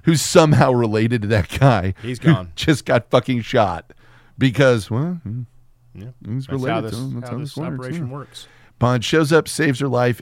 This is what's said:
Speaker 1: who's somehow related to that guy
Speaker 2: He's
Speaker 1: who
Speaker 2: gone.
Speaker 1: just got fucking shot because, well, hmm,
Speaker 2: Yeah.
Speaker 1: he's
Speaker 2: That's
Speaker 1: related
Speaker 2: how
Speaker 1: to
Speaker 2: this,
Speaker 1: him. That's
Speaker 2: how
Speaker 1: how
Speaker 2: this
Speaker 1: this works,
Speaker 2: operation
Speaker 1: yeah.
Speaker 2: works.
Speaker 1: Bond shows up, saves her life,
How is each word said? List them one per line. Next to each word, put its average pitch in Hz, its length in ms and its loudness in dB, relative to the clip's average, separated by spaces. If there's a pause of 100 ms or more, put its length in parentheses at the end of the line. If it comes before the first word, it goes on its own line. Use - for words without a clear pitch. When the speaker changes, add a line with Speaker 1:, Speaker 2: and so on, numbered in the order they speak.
Speaker 1:
who's 165 180 4
somehow 151 500 4
related 113 500 0
to 104 60 -4
that 104 200 0 (100)
guy 95 440 2
Speaker 2:
He's 117 160 -8
Speaker 1:
who - 140 2
Speaker 2:
gone. 90 240 -2
Speaker 1:
just - 280 0
got 123 260 0
fucking 127 320 0
shot 98 500 -2 (460)
because, 123 520 2
well, 160 320 -4
hmm, 113 200 -8 (520)
Speaker 2:
Yeah. 101 140 -16 (160)
Speaker 1:
he's 131 220 -6
Speaker 2:
That's - 60 -20
Speaker 1:
related 131 220 -4
Speaker 2:
how 113 80 -2
Speaker 1:
to 110 80 -6
Speaker 2:
this, 110 80 -8
Speaker 1:
him. 131 220 -8
That's 123 100 -12
Speaker 2:
how 117 60 -10
Speaker 1:
how 131 40 -8
Speaker 2:
this 143 100 -10
Speaker 1:
this - 60 -14
works, 160 180 -8
Speaker 2:
operation 135 340 -8
Speaker 1:
yeah. 127 60 -12
Speaker 2:
works. - 340 -18 (300)
Speaker 1:
Bond 123 260 0
shows 160 280 2
up, 160 160 4
saves 139 320 -2
her 123 80 -2
life, 123 340 0